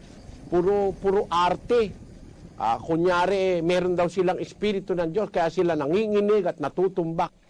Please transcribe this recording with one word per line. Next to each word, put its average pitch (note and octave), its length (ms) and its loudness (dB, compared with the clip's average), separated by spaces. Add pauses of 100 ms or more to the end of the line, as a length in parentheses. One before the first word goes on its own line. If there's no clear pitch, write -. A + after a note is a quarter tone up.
(460)
Puro, G3 480 2
puro G3 320 0
arte. F3+ 640 2 (720)
Ah, A#2 160 0
kunyari, F3+ 800 2
eh, E3 80 -2
meron F3+ 320 0
daw F3 80 2
silang F3 320 0
espiritu G3 560 -4
ng E3+ 160 -2
Diyos, F#3+ 240 -4
kaya E3+ 160 0
sila F3 240 0
nanginginig G#3 720 2
at E3 160 -4
natutumbak. E3+ 720 -2 (160)